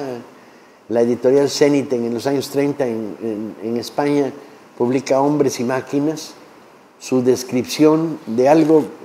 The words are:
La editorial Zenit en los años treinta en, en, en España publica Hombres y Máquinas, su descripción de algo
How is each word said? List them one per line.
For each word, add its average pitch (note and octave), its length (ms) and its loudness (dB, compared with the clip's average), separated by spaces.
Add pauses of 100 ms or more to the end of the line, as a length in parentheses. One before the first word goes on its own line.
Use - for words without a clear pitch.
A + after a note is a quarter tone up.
(880)
La A#2 120 2
editorial B2+ 480 4
Zenit C#3+ 440 2
en A#2 200 -2
los A#2 140 -4
años C#3 220 -2
treinta C#3 360 -2
en, A2 360 -6
en, G#2+ 420 -6
en A#2 140 -4
España C#3+ 540 -2 (460)
publica C3 440 0
Hombres C#3+ 380 0
y B2 40 -4
Máquinas, C#3+ 680 -4 (680)
su C3 240 0
descripción D3 1040 0
de A#2+ 240 2
algo D#3 360 4 (200)